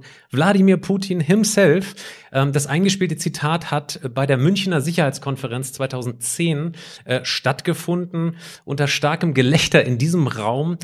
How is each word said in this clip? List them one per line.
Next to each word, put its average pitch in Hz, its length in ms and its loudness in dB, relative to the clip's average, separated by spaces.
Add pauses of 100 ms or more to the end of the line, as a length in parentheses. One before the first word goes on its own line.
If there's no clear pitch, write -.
(320)
Wladimir 190 440 4
Putin 190 460 -2
himself. 190 720 4 (380)
Ähm, 139 180 2
das 143 160 0
eingespielte 185 480 0
Zitat 160 560 -4
hat 147 300 -4 (120)
bei 135 120 0
der 135 100 2
Münchner 180 460 2
Sicherheitskonferenz 135 920 -4
zweitausendzehn, 143 1000 -4 (320)
äh, 127 180 -2
stattgefunden. 170 1120 -4 (300)
Unter 143 220 -2
starkem 156 460 0
Gelächter 131 520 4
in 127 120 0
diesem 156 300 2
Raum 123 560 -2